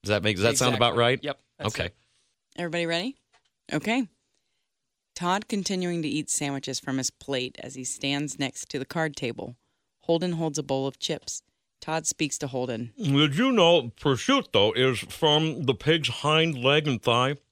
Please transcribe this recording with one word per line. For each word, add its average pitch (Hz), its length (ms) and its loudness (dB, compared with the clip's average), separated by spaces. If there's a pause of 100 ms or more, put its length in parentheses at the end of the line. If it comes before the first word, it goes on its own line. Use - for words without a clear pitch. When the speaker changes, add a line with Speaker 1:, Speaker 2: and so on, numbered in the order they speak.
Speaker 1:
Does - 80 -6
that 101 120 2
make, 107 140 0
does 95 80 -2
that 131 140 2
sound 123 180 2
about 120 160 4
Speaker 2:
Exactly. 117 80 0
Speaker 1:
right? 123 240 2
Speaker 2:
Yep. 143 160 -8 (180)
That's - 160 -4
Speaker 1:
Okay. 85 120 -4
Speaker 2:
it. - 80 -10 (640)
Speaker 3:
Everybody 170 280 -4
ready? 175 300 -4 (560)
Okay. 220 340 -2 (1080)
Todd 185 340 -2
continuing 180 540 -2
to 151 60 -4
eat 151 200 -4
sandwiches 139 500 -4
from 135 200 -4
his 127 120 -4
plate 127 520 -6
as 131 120 -14
he 131 100 -12
stands 143 540 -6
next - 300 -8
to 147 100 -6
the 131 60 -4
card 156 320 -4
table. - 400 -8 (440)
Holden 170 320 0
holds 160 260 -2
a 151 40 -4
bowl 135 240 -2
of 139 120 -8
chips. - 440 -8 (380)
Todd 160 260 -4
speaks - 320 -4
to 143 100 -6
Holden. 123 440 -6 (100)
Speaker 1:
Did 143 340 4
you 254 140 4
know 170 480 6
prosciutto 135 760 2
is 127 220 2
from 151 680 0
the 127 100 8
pig's 151 340 0
hind 151 540 2
leg 147 240 4
and 127 140 0
thigh? 123 360 2 (160)